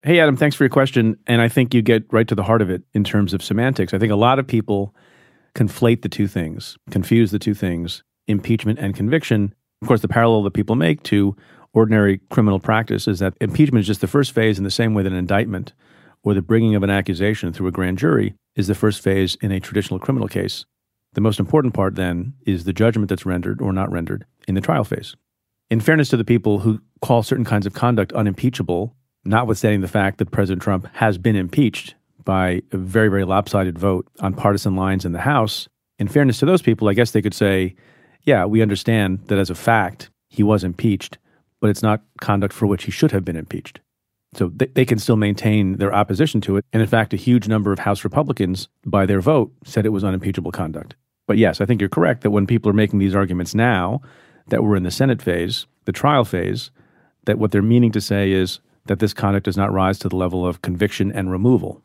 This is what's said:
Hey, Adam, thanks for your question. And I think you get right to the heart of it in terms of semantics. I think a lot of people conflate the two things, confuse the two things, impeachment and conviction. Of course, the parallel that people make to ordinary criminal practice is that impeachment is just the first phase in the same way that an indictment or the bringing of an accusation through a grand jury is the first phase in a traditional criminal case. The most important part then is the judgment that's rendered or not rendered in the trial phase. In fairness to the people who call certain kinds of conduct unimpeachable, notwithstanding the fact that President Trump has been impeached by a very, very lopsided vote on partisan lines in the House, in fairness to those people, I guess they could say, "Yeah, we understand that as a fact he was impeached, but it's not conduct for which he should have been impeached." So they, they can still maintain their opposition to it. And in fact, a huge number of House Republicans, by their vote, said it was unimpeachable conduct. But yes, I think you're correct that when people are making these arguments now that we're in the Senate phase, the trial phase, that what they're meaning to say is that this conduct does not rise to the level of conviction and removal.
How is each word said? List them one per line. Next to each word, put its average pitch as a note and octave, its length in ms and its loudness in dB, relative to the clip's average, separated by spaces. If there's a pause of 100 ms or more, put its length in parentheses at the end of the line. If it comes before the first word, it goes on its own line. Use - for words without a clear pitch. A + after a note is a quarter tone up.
Hey, E3+ 140 6
Adam, D3 160 4
thanks D3 180 2
for C#3+ 100 2
your B2+ 40 4
question. B2 480 2 (100)
And A#2 140 2
I A#2 80 4
think B2+ 240 0
you A#2+ 80 4
get A2+ 320 2
right A2+ 160 2
to A2+ 60 0
the G2+ 80 -2
heart A2 180 2
of G2 80 0
it F2+ 140 -4 (100)
in G#2 120 0
terms G2 280 0
of F#2+ 100 -4
semantics. A2 520 -2
I F#2+ 40 0
think G#2+ 140 2
a G2+ 40 2
lot B2 220 4
of C3+ 80 -4
people G#2 480 -2 (600)
conflate A#2 480 0
the - 80 -6
two G2+ 160 -2
things, E2 500 -8 (140)
confuse A2 400 2
the G#2 80 -2
two G#2 160 -2
things, E2+ 480 -6 (240)
impeachment G#2+ 520 -2
and G2 160 -4
conviction. G#2+ 600 -2 (260)
Of A#2 80 -12
course, A#2+ 140 4
the - 60 -4
parallel A#2 340 4
that G2+ 80 0
people A2 260 -2
make C3+ 280 0
to G2+ 300 2 (380)
ordinary G#2+ 460 4 (100)
criminal G2 320 2
practice A2 480 0
is F#2+ 120 -2
that F#2+ 200 -2
impeachment A#2 400 2
is F2+ 60 0
just G#2 160 -2
the - 40 0
first C#3 260 0
phase A2 260 2
in G2 60 -4
the F#2+ 60 -4
same A2+ 220 0
way G2+ 100 0
that F#2+ 100 -2
an F#2 60 -4
indictment G2 540 -2 (500)
or G2+ 120 0
the F#2+ 80 0
bringing A2+ 320 2
of G2 80 0
an G2 80 0
accusation G2 640 -2
through F#2 140 -4
a E2+ 40 -4
grand F#2 240 -2
jury A2 380 0 (220)
is G2 100 0
the G2+ 80 -2
first G#2+ 280 -2
phase F#2+ 380 0
in G2 120 -2
a F#2+ 60 -2
traditional F#2+ 400 -6
criminal A2+ 300 -4
case. F#2+ 380 -6 (480)
The G2+ 80 0
most G#2+ 180 0
important B2+ 320 0
part F#2+ 220 -2
then F#2 400 -4 (100)
is F2+ 200 -2
the F#2 100 -4
judgment A2 340 0
that's F#2 160 -4
rendered F#2 380 -4
or F#2+ 100 -2
not F#2+ 180 -2
rendered F2+ 360 -6 (200)
in F#2+ 80 -2
the G2 60 0
trial A2 240 0
phase. - 320 -8 (540)
In A2+ 100 2
fairness D#3 300 2
to B2 80 2
the A2+ 80 -2
people G#2+ 320 2
who G#2+ 240 0 (180)
call A#2 220 2
certain B2 240 -2
kinds G2+ 180 -2
of G2 80 -6
conduct A#2 400 -2
unimpeachable, G#2 840 -2 (320)
notwithstanding G#2+ 540 0
the F#2 80 -4
fact G2 300 -2
that F#2+ 120 -4
President F#2+ 300 -2
Trump F#2+ 260 -2 (100)
has G#2+ 200 0
been G#2 180 0
impeached G2+ 600 -2 (320)
by F#2 340 0 (120)
a G2 40 -8
very, F#2+ 320 2
very G2 160 0
lopsided F#2 540 -2
vote F#2 280 0 (140)
on G2 140 -2
partisan G2 420 0
lines F#2+ 300 -2
in E2+ 60 -4
the E2 80 -6
House, C3 460 0 (320)
in G#2 80 -2
fairness C3+ 340 2
to C#3+ 40 2
those F3+ 160 4
people, G#2+ 300 2
I - 20 0
guess A2+ 200 2
they G#2 100 2
could G#2 100 -2
say, F#2+ 420 0 (500)
"Yeah, G#2+ 200 4
we G#2+ 160 2
understand G2+ 680 0
that G2+ 100 2
as F#2 100 0
a F2+ 60 -6
fact G2+ 560 -2 (180)
he - 140 -2
was G#2 200 4
impeached, F#2 540 -2 (420)
but G#2+ 120 2
it's G2 120 -2
not G#2+ 200 0 (180)
conduct G2 320 -2
for A2 140 -2
which G2 180 -2
he G2+ 60 -6
should - 220 0
have G2 120 -2
been E2+ 100 -6
impeached." - 460 -12 (540)
So F2+ 200 -2
they, B2+ 120 -2
they C3 180 2
can A#2 140 0
still A2+ 180 2
maintain G#2 600 0
their G2 160 0
opposition G#2 480 0
to G2 160 0
it. - 160 -4
And A2 80 4
in A#2 60 2
fact, A2 260 2
a - 20 -4
huge A2+ 320 2
number G#2 240 0
of F#2 60 -2
House G2+ 260 -2
Republicans, G2 640 -2 (160)
by G2 220 2
their G2 160 2
vote, C3+ 280 2 (140)
said G#2+ 220 -2
it - 20 2
was G2+ 160 -2
unimpeachable F#2 480 -4
conduct. D#2+ 440 -10 (300)
But G#2 120 2
yes, G#2 240 4
I - 20 2
think G2+ 160 0
you're G2+ 80 0
correct D#3 360 0
that G#2 60 2
when G2+ 160 2
people A2 220 0
are G2+ 60 2
making G#2 240 2
these G2 160 2
arguments F2+ 400 -2
now A2 480 0 (460)
that A#2 140 0
we're G#2 140 2
in F#2 60 0
the F2+ 80 -4
Senate C3 320 0
phase, F2 440 -4 (200)
the F#2 60 -4
trial C3+ 340 2
phase, F#2 440 -6 (540)
that G#2 140 0
what G#2+ 140 0
they're G2+ 100 2
meaning A#2 300 4
to G#2 100 -2
say G2+ 300 0
is F#2 280 -2 (260)
that G2 120 -2
this G#2+ 160 0
conduct G2 320 -2
does F#2 100 -2
not G2+ 160 0
rise F#2+ 260 0
to F#2+ 120 -6
the F#2 60 -4
level F2+ 300 -2
of F2 140 -4
conviction G2 500 -2
and F#2+ 200 -4
removal. F#2+ 540 0